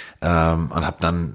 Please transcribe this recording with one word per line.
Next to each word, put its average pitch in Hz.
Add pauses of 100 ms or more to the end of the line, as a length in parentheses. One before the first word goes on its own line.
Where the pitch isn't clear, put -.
(220)
ähm, 82
und 80
habe -
dann 82